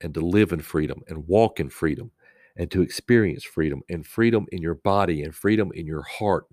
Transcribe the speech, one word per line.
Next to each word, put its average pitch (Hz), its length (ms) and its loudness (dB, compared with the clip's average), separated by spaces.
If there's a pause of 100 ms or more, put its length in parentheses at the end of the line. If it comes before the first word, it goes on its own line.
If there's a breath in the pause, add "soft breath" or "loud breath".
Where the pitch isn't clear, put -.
and 78 140 -8
to 80 60 -4
live 92 300 4
in 82 100 -2
freedom 76 460 -4
and 80 220 -12
walk 107 320 4
in 71 100 -4
freedom 73 400 -4 (460 soft breath)
and 85 140 -6
to 92 120 2
experience 107 640 2
freedom, 71 440 -4
and 82 180 -8
freedom 113 440 2
in 90 120 -8
your 82 120 -2
body, 87 480 0
and 78 120 -10
freedom 104 400 2
in 82 120 -8
your 76 160 -6
heart, 95 500 -2